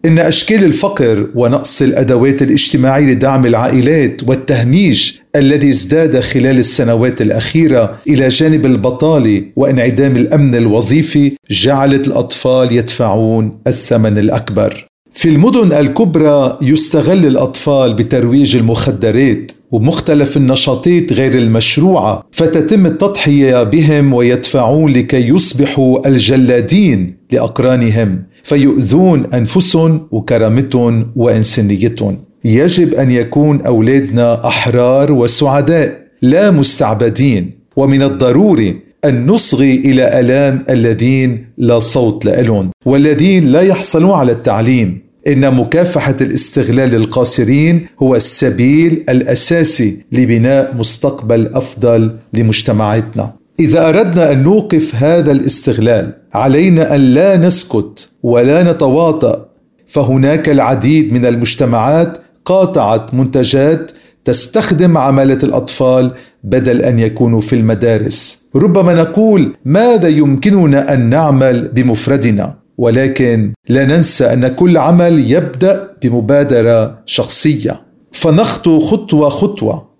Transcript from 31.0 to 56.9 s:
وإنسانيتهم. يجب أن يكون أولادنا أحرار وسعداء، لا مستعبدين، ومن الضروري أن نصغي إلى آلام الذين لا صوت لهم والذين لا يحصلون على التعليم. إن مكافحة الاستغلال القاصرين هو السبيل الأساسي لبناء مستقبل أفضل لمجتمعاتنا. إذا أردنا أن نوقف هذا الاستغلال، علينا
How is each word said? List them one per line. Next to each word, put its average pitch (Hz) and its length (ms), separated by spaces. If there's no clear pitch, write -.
وإنسانيتهم. 110 1000
يجب 160 500
أن 131 160
يكون 135 500
أولادنا 120 840
أحرار 123 640
وسعداء، 139 840
لا 170 280
مستعبدين، 117 1000
ومن 135 260
الضروري 135 720
أن 123 220
نصغي 139 500
إلى 131 440
آلام 135 500
الذين 120 760
لا 117 200
صوت 117 460
لهم 107 460
والذين 151 600
لا 139 120
يحصلون 185 500
على 139 220
التعليم. 113 720
إن 135 280
مكافحة 139 680
الاستغلال 131 720
القاصرين 127 920
هو 131 140
السبيل 143 920
الأساسي 127 880
لبناء 123 640
مستقبل 117 800
أفضل 117 580
لمجتمعاتنا. 110 1000
إذا 160 280
أردنا 170 440
أن 135 100
نوقف 170 520
هذا 151 380
الاستغلال، 113 800
علينا 151 600